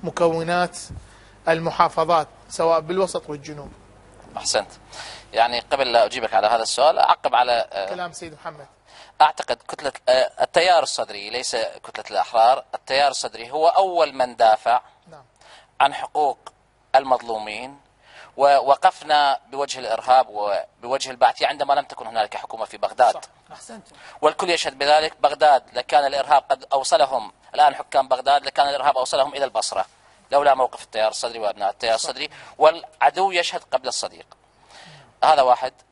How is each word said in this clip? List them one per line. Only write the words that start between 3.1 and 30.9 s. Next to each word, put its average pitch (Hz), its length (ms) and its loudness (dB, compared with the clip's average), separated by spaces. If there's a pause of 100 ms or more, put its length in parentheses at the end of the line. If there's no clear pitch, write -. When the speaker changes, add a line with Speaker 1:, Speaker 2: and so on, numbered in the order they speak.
Speaker 1:
والجنوب؟ 147 420 -14 (680)
Speaker 2:
أحسنت. - 340 -4 (640)
يعني 117 260 0
قبل 135 320 -2
لا 117 140 6
أجيبك 113 280 -6
على 104 140 2
هذا 113 140 2
السؤال 135 380 2
أعقب 139 360 0
على، 120 360 0
آه، 98 180 -6
Speaker 1:
كلام 180 220 -10
سيد 165 220 -16
محمد. 147 320 -18 (560)
Speaker 2:
أعتقد - 360 0 (100)
كتلة، - 240 -8 (180)
آه، 127 220 4 (100)
التيار 175 420 2
الصدري 104 460 -8
ليس 123 260 -8
كتلة 110 560 -8
الأحرار، 117 540 2 (100)
التيار 139 360 0
الصدري 117 400 -10
هو 156 160 2
أول 170 460 2
من 127 220 -4
دافع 117 460 2 (300)
Speaker 1:
نعم. 147 120 -20 (580)
Speaker 2:
عن 139 120 2
حقوق 139 440 -4 (580)
المظلومين، 117 840 -2 (600)
ووقفنا 139 1000 2 (120)
بوجه 135 280 -6
الإرهاب 123 500 2
وبوجه 104 800 -6
البعث 123 320 0
عندما 139 300 -2
لم 139 120 0
تكن - 220 -16
هنالك 110 300 -4
حكومة 110 280 -10
في 104 120 -18
بغداد. 107 360 2
Speaker 1:
صح. - 80 -8 (300)
Speaker 3:
أحسنت. 214 360 -20 (340)
Speaker 2:
والكل 160 280 0
يشهد 151 280 -2
بذلك. 151 440 2
بغداد 147 420 2 (100)
لكان 143 320 0
الإرهاب 139 440 2
قد 135 240 -2
أوصلهم، 135 580 0 (240)
الآن 143 200 4
حكام 135 320 -2
بغداد 135 380 0
لكان 143 240 0
الإرهاب 135 280 0
أوصلهم 139 360 -2
إلى 139 120 -2
البصرة 107 400 -6 (460)
لولا 143 220 4
موقف 131 300 -2
التيار 110 280 -2